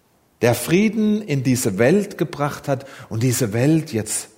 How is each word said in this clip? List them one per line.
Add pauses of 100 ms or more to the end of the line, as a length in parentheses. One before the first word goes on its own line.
(420)
der
Frieden
in
diese
Welt
gebracht
hat (220)
und
diese
Welt
jetzt